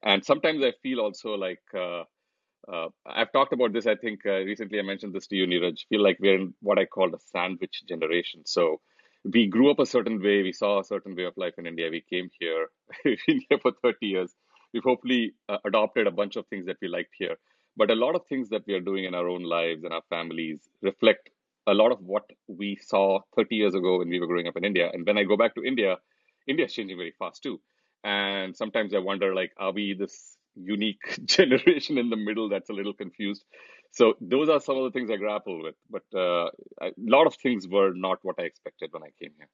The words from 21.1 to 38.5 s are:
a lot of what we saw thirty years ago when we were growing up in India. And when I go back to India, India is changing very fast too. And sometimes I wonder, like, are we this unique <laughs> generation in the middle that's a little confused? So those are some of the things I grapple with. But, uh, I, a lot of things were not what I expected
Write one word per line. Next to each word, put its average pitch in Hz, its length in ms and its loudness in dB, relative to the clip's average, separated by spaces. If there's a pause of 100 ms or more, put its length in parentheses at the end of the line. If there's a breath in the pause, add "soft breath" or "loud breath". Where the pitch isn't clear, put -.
a 104 60 4
lot 107 180 6
of 110 80 -2
what 98 300 -6 (180)
we 101 300 -8
saw 98 420 2 (160)
thirty 113 200 0
years 104 200 2
ago 92 220 2
when 87 120 -2
we 90 100 -2
were 87 80 -4
growing 85 200 -2
up 85 80 -10
in 85 80 -6
India. 92 300 2
And 85 120 -8
when 104 120 2
I 104 60 2
go 104 120 2
back 113 200 2
to 110 80 -8
India, 104 340 0 (500)
India 143 180 0
is - 80 -12
changing 95 240 -8
very 87 220 -10
fast - 240 -10
too. 104 160 -8 (440)
And 98 520 -2
sometimes 107 380 -2
I 101 60 4
wonder, 95 360 0
like, 92 220 -2
are 98 140 -2
we 98 220 -2
this - 440 -10 (180)
unique 101 640 -6
<laughs> - 60 -14
generation 143 720 4
in 120 120 0
the 113 60 0
middle 107 320 -2
that's 98 220 -4
a 110 40 -6
little 101 200 -6
confused? 101 500 -8 (480 loud breath)
So 113 280 6
those 131 300 2
are 151 100 6
some 135 180 -2
of 131 60 0
the 127 80 -2
things 127 180 -6
I 110 60 0
grapple 101 480 -6
with. 80 120 -10 (140)
But, 107 140 -10 (100)
uh, 87 360 0 (320)
I, 90 60 -4
a - 100 -8
lot 120 280 6
of 147 100 0
things 107 320 -2
were 95 260 4
not 92 280 -4
what 92 160 -6
I 92 60 -6
expected - 480 -12